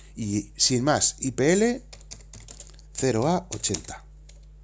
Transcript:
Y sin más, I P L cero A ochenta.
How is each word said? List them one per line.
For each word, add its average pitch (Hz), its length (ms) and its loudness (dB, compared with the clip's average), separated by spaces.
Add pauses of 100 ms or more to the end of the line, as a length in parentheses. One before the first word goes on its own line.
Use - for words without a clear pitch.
(160)
Y 104 400 -4
sin 123 300 2
más, 135 340 2
I 131 120 -4
P 135 200 2
L 233 320 2 (1120)
cero 123 340 2
A 175 260 0
ochenta. - 520 -6 (580)